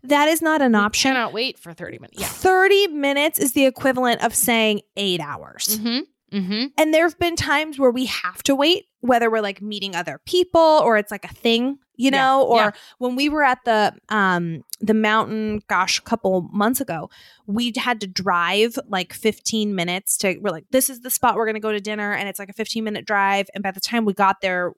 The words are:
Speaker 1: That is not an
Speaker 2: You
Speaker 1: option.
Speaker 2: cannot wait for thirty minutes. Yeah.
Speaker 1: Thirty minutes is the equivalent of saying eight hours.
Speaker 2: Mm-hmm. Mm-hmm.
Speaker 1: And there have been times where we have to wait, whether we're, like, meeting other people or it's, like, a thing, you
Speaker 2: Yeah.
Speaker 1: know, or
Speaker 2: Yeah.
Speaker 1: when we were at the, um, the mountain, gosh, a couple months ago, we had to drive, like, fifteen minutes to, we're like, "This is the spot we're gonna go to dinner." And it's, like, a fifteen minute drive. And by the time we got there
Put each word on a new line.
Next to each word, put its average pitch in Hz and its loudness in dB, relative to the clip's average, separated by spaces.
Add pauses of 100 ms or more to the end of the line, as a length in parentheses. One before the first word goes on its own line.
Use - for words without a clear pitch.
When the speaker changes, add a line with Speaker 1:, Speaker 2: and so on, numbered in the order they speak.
Speaker 1:
That 285 4
is 320 2
not 311 2
an 247 4
Speaker 2:
You 214 4
Speaker 1:
option. 214 0
Speaker 2:
cannot 233 -2
wait 240 -6
for 170 -20
thirty - -14
minutes. - -20
Yeah. - -6
Speaker 1:
Thirty 381 4
minutes 285 -2
is 285 -2
the 277 4
equivalent 254 0
of 233 -2
saying 220 2 (160)
eight 190 -2
hours. - -8
Speaker 2:
Mm-hmm. 233 -6
Mm-hmm. 202 -4 (120)
Speaker 1:
And 311 2
there 320 4
have 330 -4
been 339 -2
times 302 -2
where 262 6
we 247 -2
have - -8
to 277 2
wait, 294 2 (140)
whether 233 2
we're, 220 0
like, 196 -6
meeting 196 -8
other 160 -8
people 359 2
or 311 6
it's, 208 0
like, 202 -10
a - -16
thing, 240 0 (160)
you 262 2
Speaker 2:
Yeah. 269 2
Speaker 1:
know, 269 4
or - 4
Speaker 2:
Yeah. 214 4 (260)
Speaker 1:
when 247 -4
we 285 0
were 302 0
at 254 2
the, 214 2 (160)
um, 175 0 (180)
the 214 2
mountain, 214 0
gosh, 185 0
a - -12
couple 190 -2
months 208 0
ago, 170 -8 (360)
we 233 -2
had 240 -2
to 202 -8
drive, 185 0 (120)
like, 185 -4
fifteen 214 -2
minutes 180 -4
to, 190 0
we're 202 -4
like, 160 -10
"This 262 2
is 254 -14
the 247 -12
spot 240 0
we're 220 0
gonna 214 -4
go 214 -4
to 208 -2
dinner." 208 -6
And 202 -4
it's, 196 -10
like, 196 -14
a 202 -18
fifteen 220 -6
minute 214 -6
drive. 196 0
And 196 -10
by 196 -4
the 190 -14
time 233 -2
we 208 0
got 196 2
there 180 -2